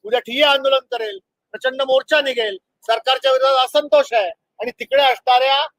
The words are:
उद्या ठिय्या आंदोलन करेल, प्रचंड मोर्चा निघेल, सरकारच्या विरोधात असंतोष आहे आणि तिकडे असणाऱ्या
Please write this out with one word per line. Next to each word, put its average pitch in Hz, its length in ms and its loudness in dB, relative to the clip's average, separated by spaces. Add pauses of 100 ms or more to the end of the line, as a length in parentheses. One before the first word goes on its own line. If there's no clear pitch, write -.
उद्या 233 140 0
ठिय्या 277 320 0
आंदोलन 269 400 0
करेल, 214 280 -8 (320)
प्रचंड 262 300 -6
मोर्चा 269 400 0
निघेल, 233 360 -4 (240)
सरकारच्या 262 500 0
विरोधात 262 340 2
असंतोष 294 480 0
आहे 220 160 0 (300)
आणि 233 120 -6
तिकडे 269 320 -2
असणाऱ्या 262 580 2 (180)